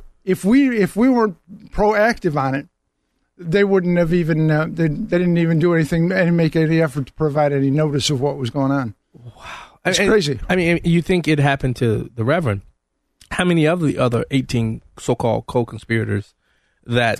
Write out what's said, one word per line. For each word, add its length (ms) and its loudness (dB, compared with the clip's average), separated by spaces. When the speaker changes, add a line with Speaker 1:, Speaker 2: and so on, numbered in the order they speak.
Speaker 1:
if 200 -2
we, 320 2
if 200 0
we 120 4
weren't 280 2
proactive 680 0
on 200 0
it, 100 -8
they 260 0
wouldn't 340 2
have 140 0
even, 380 2
uh, 180 2
they, 200 -2
they 300 -2
didn't 200 2
even 200 2
do 160 2
anything 380 0
and 240 2
make 180 0
any 280 2
effort 240 -4
to 80 -20
provide 380 0
any 180 0
notice 400 0
of 100 -2
what 160 -2
was 140 -4
going 220 -2
on. 220 -4
Speaker 2:
Wow. 180 -20
Speaker 1:
It's 120 0
Speaker 2:
And, 120 2
Speaker 1:
crazy. 380 0
Speaker 2:
I 80 0
mean, 280 0
you 180 2
think 260 -2
it 100 2
happened 380 0
to 380 -2
the 100 -6
Reverend. 380 -2
How 160 -2
many 200 4
of 140 0
the 160 -2
other 340 0
eighteen 520 -2
so-called 480 -2
co-conspirators 880 -4
that 360 0